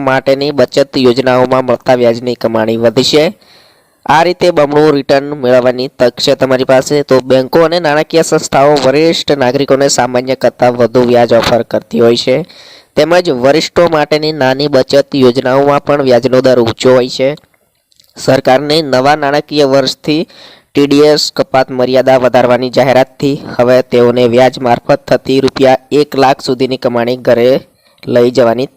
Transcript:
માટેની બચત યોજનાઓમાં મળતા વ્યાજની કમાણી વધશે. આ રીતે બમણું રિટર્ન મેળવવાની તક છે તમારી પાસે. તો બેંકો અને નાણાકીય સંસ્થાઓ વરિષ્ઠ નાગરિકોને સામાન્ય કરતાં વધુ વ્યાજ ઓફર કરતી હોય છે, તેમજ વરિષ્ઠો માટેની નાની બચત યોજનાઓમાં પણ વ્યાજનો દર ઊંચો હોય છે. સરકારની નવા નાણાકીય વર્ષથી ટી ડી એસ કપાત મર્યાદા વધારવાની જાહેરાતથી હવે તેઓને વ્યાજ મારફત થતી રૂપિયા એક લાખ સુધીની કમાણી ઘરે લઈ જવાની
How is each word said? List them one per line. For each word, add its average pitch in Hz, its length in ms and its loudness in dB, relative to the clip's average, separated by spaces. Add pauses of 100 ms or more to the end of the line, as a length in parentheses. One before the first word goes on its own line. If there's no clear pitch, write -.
માટેની 135 440 -2
બચત 139 420 -2 (120)
યોજનાઓમાં 127 600 0
મળતા 123 360 -4
વ્યાજની 120 420 -2
કમાણી 113 400 -2
વધશે. 127 420 0 (800)
આ 156 200 2
રીતે 175 260 -2
બમણું 147 440 2
રિટર્ન 139 300 -2 (160)
મેળવવાની 127 480 0 (100)
તક 123 240 0
છે 139 120 0
તમારી 131 340 -2
પાસે. 135 340 0
તો 131 180 0
બેંકો 131 440 0
અને 165 140 -2
નાણાકીય 156 440 0
સંસ્થાઓ 151 500 0 (120)
વરિષ્ઠ 156 460 0 (100)
નાગરિકોને 135 460 0 (100)
સામાન્ય 127 380 -2
કરતાં 123 440 -2
વધુ 120 300 2
વ્યાજ 120 240 2
ઓફર 117 300 0
કરતી - 400 -6
હોય 120 200 2
છે, 127 120 -2 (600)
તેમજ 175 340 0 (140)
વરિષ્ઠો 151 400 0 (100)
માટેની 151 400 -2
નાની 139 400 -2
બચત 135 380 0 (120)
યોજનાઓમાં 135 640 0
પણ 143 220 -2
વ્યાજનો 123 340 2
દર 127 220 2
ઊંચો 113 320 -2
હોય 127 220 -2
છે. 135 120 0 (880)
સરકારની 139 640 0
નવા 135 320 0
નાણાકીય 147 580 -2
વર્ષથી 143 520 -2
ટી - 600 -6
ડી 143 240 4
એસ 185 120 0 (140)
કપાત 131 320 -2
મર્યાદા 127 500 0
વધારવાની 123 560 0
જાહેરાતથી 131 600 0 (200)
હવે 123 280 2
તેઓને 120 400 2 (100)
વ્યાજ 127 260 2
મારફત 127 460 -2
થતી 135 360 -2
રૂપિયા 131 500 0
એક 143 180 0 (120)
લાખ 135 200 2
સુધીની 127 420 -4
કમાણી 120 440 -4
ઘરે 120 220 4 (540)
લઈ 120 280 2
જવાની 123 460 0